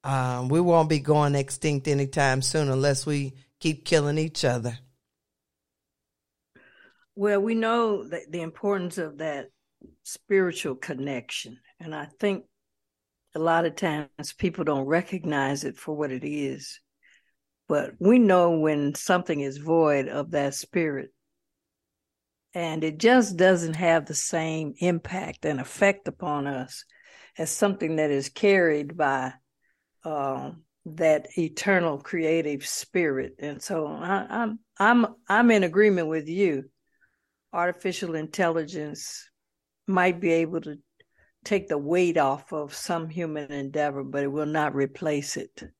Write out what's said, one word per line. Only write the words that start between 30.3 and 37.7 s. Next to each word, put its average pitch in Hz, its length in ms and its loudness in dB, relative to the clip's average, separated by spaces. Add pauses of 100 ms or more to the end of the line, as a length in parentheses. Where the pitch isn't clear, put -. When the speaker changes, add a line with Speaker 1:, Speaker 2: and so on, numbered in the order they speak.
Speaker 2:
that 156 440 2 (100)
eternal 165 600 0
creative 156 680 -2
spirit. 135 720 -2
And 143 240 -10
so 160 240 -4
I, 165 420 -4
I'm, 226 300 -4 (200)
I'm, 226 280 6 (220)
I'm 233 220 6
in 214 120 6
agreement 180 460 4
with 156 200 -4
you. 165 360 0 (880)
Artificial 175 600 -4